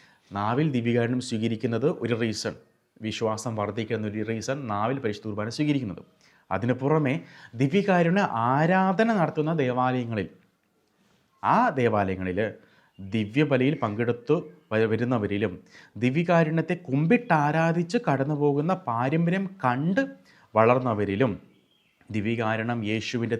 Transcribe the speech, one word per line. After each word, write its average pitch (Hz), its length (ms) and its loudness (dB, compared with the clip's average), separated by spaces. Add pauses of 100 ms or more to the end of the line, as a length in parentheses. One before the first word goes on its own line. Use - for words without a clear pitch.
(320)
നാവിൽ 113 400 0
ദിവ്യകാരുണ്യം 120 500 0
സ്വീകരിക്കുന്നത് 117 680 -2 (100)
ഒരു 113 200 -2
റീസൺ, 110 340 -4 (480)
വിശ്വാസം 110 540 -4
വർദ്ധിക്കുന്ന 107 520 -4
ഒരു 107 160 -4
റീസൺ 113 440 -6
നാവിൽ 110 320 -2
പരിശുദ്ധ 110 280 -6
കുർബാന 104 220 -4
സ്വീകരിക്കുന്നത്. 127 520 -2 (480)
അതിനു 113 240 0
പുറമെ 139 400 2 (420)
ദിവ്യകാരുണ്യ 175 680 2 (220)
ആരാധന 185 680 4
നടത്തുന്ന 160 400 0
ദേവാലയങ്ങളിൽ, 123 720 0 (1160)
ആ 127 140 4 (120)
ദേവാലയങ്ങളിൽ 98 680 0 (600)
ദിവ്യബലിയിൽ 123 760 0
പങ്കെടുത്തു 117 600 -2 (320)
വ-, 110 200 2
വരുന്നവരിലും 104 680 -2 (440)
ദിവ്യകാരുണ്യത്തെ 160 800 2
കുമ്പിട്ടാരാധിച്ച് 165 1200 2
കടന്നുപോകുന്ന 147 760 0
പാരമ്പര്യം 170 760 0 (180)
കണ്ട് 156 360 0 (520)
വളർന്നവരിലും 110 800 2 (760)
ദിവ്യകാരുണ്യം 113 760 -2
യേശുവിൻ്റെ 113 540 -2